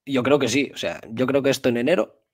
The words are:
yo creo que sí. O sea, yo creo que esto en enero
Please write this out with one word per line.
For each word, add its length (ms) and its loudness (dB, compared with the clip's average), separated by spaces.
yo 180 0
creo 160 4
que 100 0
sí. 260 0
O 20 -16
sea, 320 -6
yo 180 -2
creo 160 0
que 80 2
esto 180 0
en 100 0
enero 440 -2